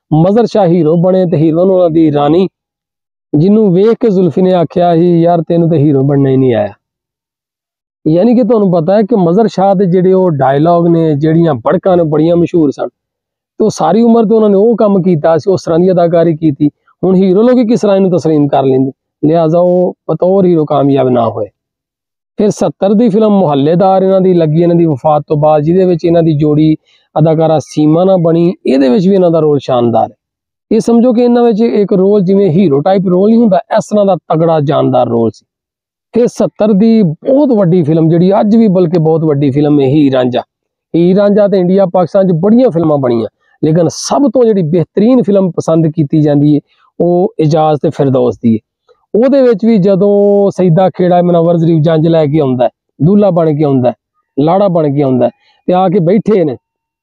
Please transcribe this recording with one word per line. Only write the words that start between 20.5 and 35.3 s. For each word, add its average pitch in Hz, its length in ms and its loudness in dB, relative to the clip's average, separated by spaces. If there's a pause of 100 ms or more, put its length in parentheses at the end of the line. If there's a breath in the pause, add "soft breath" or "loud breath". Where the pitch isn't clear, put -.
ਕਾਮਯਾਬ 139 440 0
ਨਾ 120 200 0
ਹੋਏ। 107 160 -8 (920)
ਫਿਰ 214 120 0
ਸੱਤਰ 196 440 -2
ਦੀ 226 160 2
ਫਿਲਮ 214 220 0
ਮੁਹੱਲੇਦਾਰ 180 720 0
ਇਹਨਾਂ 190 180 0
ਦੀ 185 120 2
ਲੱਗੀ, 165 280 0
ਇਹਨਾਂ 170 140 2
ਦੀ 170 100 2
ਵਫਾਤ 151 420 -2
ਤੋਂ 160 100 -2
ਬਾਅਦ, 151 240 0
ਜਿਹਦੇ 175 240 0
ਵਿੱਚ 175 200 -2
ਇਹਨਾਂ 170 180 0
ਦੀ 160 140 0
ਜੋੜੀ 151 380 0 (440)
ਅਦਾਕਾਰਾ 160 400 0
ਸੀਮਾ 156 440 0
ਨਾਲ 190 140 2
ਬਣੀ, 170 360 0 (120)
ਇਹਦੇ 262 240 0
ਵਿੱਚ 214 180 0
ਵੀ 196 80 2
ਇਹਨਾਂ 180 160 2
ਦਾ 165 80 0
ਰੋਲ 147 220 0
ਸ਼ਾਨਦਾਰ 117 500 -2
ਹੈ। - 40 -20 (560)
ਇਹ 220 80 0
ਸਮਝੋ 233 340 2
ਕਿ 247 100 0
ਇਹਨਾਂ 240 200 0
ਵਿੱਚ 226 180 0
ਇੱਕ 208 320 -2
ਰੋਲ, 196 280 2
ਜਿਵੇਂ 196 280 0
ਹੀਰੋ 151 300 0
ਟਾਈਪ 185 280 -2
ਰੋਲ 185 220 0
ਨਹੀਂ 226 100 2
ਹੁੰਦਾ, 202 180 2 (200)
ਇਸ 202 80 -2
ਤਰ੍ਹਾਂ 208 200 -2
ਦਾ 190 100 0
ਤਗੜਾ 165 440 -2
ਜਾਨਦਾਰ 131 480 -2
ਰੋਲ 117 260 -2